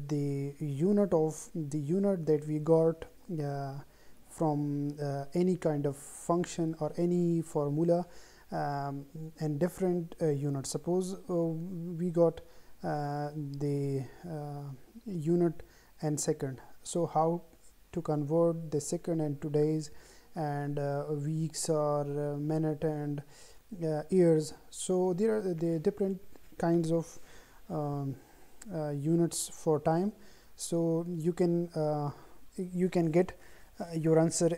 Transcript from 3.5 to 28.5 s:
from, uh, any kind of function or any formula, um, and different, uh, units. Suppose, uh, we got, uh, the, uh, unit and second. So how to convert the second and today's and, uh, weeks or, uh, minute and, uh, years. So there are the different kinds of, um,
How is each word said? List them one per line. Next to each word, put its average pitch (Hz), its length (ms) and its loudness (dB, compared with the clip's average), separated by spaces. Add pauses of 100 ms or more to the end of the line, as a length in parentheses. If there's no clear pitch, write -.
from, 147 760 0
uh, 139 300 -4
any 180 240 4
kind 147 280 0
of 143 120 0
function 170 840 -2
or 151 160 -2
any 170 460 2
formula, 160 640 2 (480)
um, 143 520 -4 (360)
and 151 180 -2
different, 175 600 0
uh, 165 60 2
units. 139 420 0
Suppose, 180 460 -2 (140)
uh, 185 40 -2
we 170 760 -2
got, 165 300 4 (460)
uh, 147 500 -4
the, 139 720 -2 (200)
uh, 147 460 -8 (340)
unit 170 560 2 (400)
and 151 160 0
second. 143 440 -2 (220)
So 170 220 -2
how 165 360 2 (500)
to 175 100 -4
convert 160 720 2
the 147 80 0
second 165 400 -2
and 147 220 -2
today's 151 500 0 (440)
and, 143 440 -2
uh, 143 300 -2
weeks 156 580 -2
or, 147 360 2
uh, 147 340 -2
minute 156 480 0
and, 147 360 -2 (600)
uh, 156 260 0
years. 165 440 6 (160)
So 185 420 0
there 214 240 2
are 190 180 -2
the 165 260 0
different 196 420 0 (360)
kinds 170 360 2
of, 165 260 -2 (500)
um, 143 460 -4 (600)